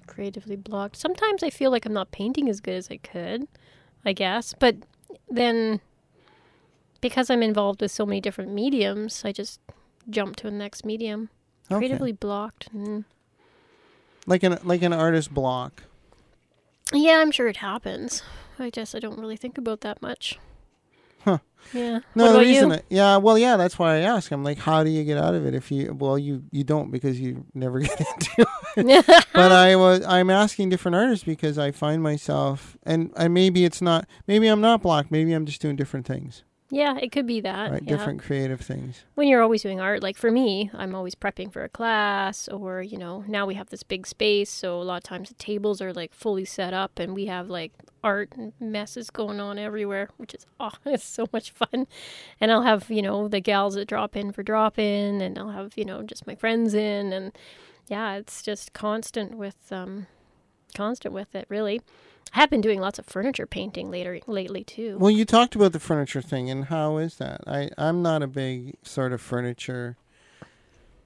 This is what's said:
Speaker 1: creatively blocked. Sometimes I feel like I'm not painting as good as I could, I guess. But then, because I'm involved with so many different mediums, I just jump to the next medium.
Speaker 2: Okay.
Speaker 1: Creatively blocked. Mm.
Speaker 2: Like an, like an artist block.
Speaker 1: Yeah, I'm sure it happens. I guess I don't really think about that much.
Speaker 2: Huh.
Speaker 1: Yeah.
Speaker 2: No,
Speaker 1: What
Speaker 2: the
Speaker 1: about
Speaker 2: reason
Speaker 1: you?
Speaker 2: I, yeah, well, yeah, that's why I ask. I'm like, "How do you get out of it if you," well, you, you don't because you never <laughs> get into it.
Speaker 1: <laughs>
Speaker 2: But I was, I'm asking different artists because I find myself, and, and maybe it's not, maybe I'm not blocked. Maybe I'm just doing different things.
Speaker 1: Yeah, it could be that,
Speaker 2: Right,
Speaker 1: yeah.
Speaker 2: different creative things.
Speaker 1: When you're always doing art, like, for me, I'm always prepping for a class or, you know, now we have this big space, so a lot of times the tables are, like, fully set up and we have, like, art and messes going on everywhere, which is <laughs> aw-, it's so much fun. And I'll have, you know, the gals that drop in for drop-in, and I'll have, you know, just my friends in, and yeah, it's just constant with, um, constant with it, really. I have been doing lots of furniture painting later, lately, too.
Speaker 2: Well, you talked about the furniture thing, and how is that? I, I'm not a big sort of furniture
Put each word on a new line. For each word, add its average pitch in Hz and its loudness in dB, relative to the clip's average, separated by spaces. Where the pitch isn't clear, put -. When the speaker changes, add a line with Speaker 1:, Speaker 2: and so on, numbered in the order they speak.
Speaker 1:
creatively 202 -12
blocked. 202 -10
Sometimes 381 -2
I 330 -2
feel 262 0
like 240 0
I'm 214 -6
not 196 -4
painting 254 -2
as 202 -2
good 185 -6
as 185 -10
I - -14
could, 185 -10
I 202 0
guess. 196 -4
But 240 4
then, 226 0
because 254 0
I'm 240 2
involved 208 0
with 202 -4
so - -4
many 202 -4
different 196 -8
mediums, 214 -4
I 208 -6
just - -12
jump 208 -4
to - -16
the 214 -8
next 208 -10
medium. 220 -8
Speaker 2:
Okay. 196 0
Speaker 1:
Creatively 262 -2
blocked. 208 -10
Mm. 208 -8
Speaker 2:
Like 180 2
an, 180 2
like 175 0
an 175 2
artist 160 2
block. 131 -4
Speaker 1:
Yeah, 320 6
I'm 311 4
sure 254 0
it 202 -6
happens. 208 -8
I 247 -10
guess 220 -10
I 240 -8
don't 220 -10
really 220 -10
think 254 -12
about 226 -6
that 208 -10
much. - -10
Speaker 2:
Huh. 185 2
Speaker 1:
Yeah. 240 -4
Speaker 2:
No, 233 8
Speaker 1:
What 233 12
Speaker 2:
the - 10
Speaker 1:
about 247 12
Speaker 2:
reason 254 8
Speaker 1:
you? 156 0
Speaker 2:
I, - -6
yeah, 196 6
well, 220 8
yeah, 240 6
that's 180 2
why 165 4
I - 4
ask. 196 0
I'm 139 -4
like, 143 -4
"How 160 2
do 156 2
you 156 0
get 147 0
out 160 2
of 160 -2
it 131 -2
if 131 -6
you," 139 -4
well, 139 0
you, 143 -6
you 139 -2
don't 143 0
because 127 -4
you 127 -8
never 131 -4
<laughs> - -
get 185 -2
into - 2
it. 277 10
Speaker 1:
<laughs> - -18
Speaker 2:
But 185 10
I 185 10
was, 185 8
I'm 185 4
asking 196 2
different 180 2
artists 220 2
because 151 -2
I 143 0
find 151 0
myself, 143 -2
and, 165 0
and 170 2
maybe 180 6
it's 170 0
not, 170 2
maybe 214 6
I'm 214 6
not 226 4
blocked. 151 2
Maybe 160 2
I'm 160 -2
just 147 -12
doing 147 -4
different 135 -6
things. 135 -10
Speaker 1:
Yeah, 277 0
it 247 -6
could 277 -2
be 233 -4
that, 190 -6
Speaker 2:
Right, 143 -6
Speaker 1:
yeah. 147 -2
Speaker 2:
different - -6
creative 135 -4
things. 131 -12
Speaker 1:
When 294 2
you're 262 6
always 226 2
doing 190 -6
art, 196 -4
like, 202 -8
for 233 0
me, 214 0
I'm 185 -10
always 185 -10
prepping 190 -8
for - -10
a - -10
class 202 -2
or, 185 -10
you 190 -12
know, 185 -12
now 202 -4
we 196 -6
have 196 -14
this - -16
big 190 -10
space, 208 0
so 175 -8
a 175 -8
lot 180 -6
of 180 -18
times 180 -14
the - -20
tables 208 -4
are, 190 -8
like, 170 -12
fully 190 -6
set 185 -8
up 190 -6
and 180 -8
we 196 -6
have, 180 -8
like, 175 -10
art 202 -2
and 220 -14
messes 214 -10
going 208 -8
on 202 -10
everywhere, 208 -6
which - -18
is - -20
<laughs> - -16
aw-, 220 -10
it's 277 -4
so 226 -6
much - -8
fun. 254 -4
And 220 4
I'll 226 4
have, 220 2
you 214 -2
know, 202 -2
the 202 -2
gals 202 0
that 202 -8
drop 208 -4
in 202 -8
for 202 -10
drop-in, 202 0
and 190 -6
I'll 208 -12
have, 202 -12
you 208 -4
know, 196 -12
just - -16
my 214 -14
friends 226 0
in, 202 -2
and 190 -10
yeah, 208 -8
it's - -14
just - -10
constant 220 -6
with, 196 -12
um, 190 -12
constant 214 -8
with 190 -12
it, 190 -12
really. 208 -4
I 233 4
have 294 6
been 254 2
doing 208 2
lots 190 -6
of - -18
furniture 240 -6
painting 190 -10
later, 180 -10
lately, 196 -8
too. 214 -12
Speaker 2:
Well, 196 6
you 214 4
talked 233 4
about 202 4
the 165 -6
furniture 143 -2
thing, 127 -6
and 135 -6
how 156 -2
is 165 -6
that? - -10
I, 143 -6
I'm 165 0
not 160 0
a 139 -4
big 131 -8
sort 127 -4
of 117 -8
furniture 123 -8